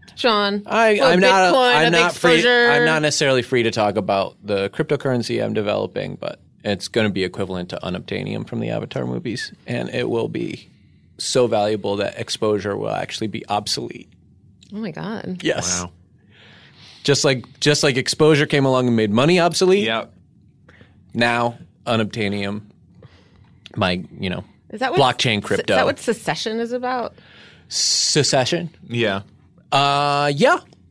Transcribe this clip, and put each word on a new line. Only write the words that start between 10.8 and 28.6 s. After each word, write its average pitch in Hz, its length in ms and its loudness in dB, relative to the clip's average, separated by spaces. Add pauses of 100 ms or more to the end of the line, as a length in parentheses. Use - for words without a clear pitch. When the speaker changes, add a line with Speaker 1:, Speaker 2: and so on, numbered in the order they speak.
Speaker 2:
so 123 300 2
valuable 104 500 0
that 98 200 -4
exposure 104 600 -2
will 107 140 -6
actually 95 360 -6
be 107 220 -10
obsolete. - 580 -6 (680)
Speaker 1:
Oh 196 40 -12
my 214 140 -8
God. 185 520 -10
Speaker 2:
Yes. - 380 -2
Speaker 3:
Wow. 87 100 -10 (1120)
Speaker 2:
Just 139 220 2
like, 135 340 -2
just 147 240 2
like 139 140 2
exposure 151 480 4
came 147 200 2
along 127 220 2
and 120 80 4
made 110 160 2
money 143 260 4
obsolete. 185 460 2
Speaker 3:
Yep. - 300 -4 (1000)
Speaker 2:
Now, 120 440 0 (300)
unobtainium, 104 760 -2 (1120)
my, 90 280 0 (160)
you 95 100 -4
know, 92 140 -6 (260)
Speaker 1:
Is 214 100 -14
that 254 120 -4
what 330 100 2
Speaker 2:
blockchain 123 360 2
Speaker 1:
se-, 101 40 -2
Speaker 2:
crypto. - 320 -2
Speaker 1:
is 95 40 4
that 117 80 2
what - 140 -2
secession 220 600 -4
is 233 120 -6
about? 247 440 -6 (520)
Speaker 2:
Secession? - 1000 0 (180)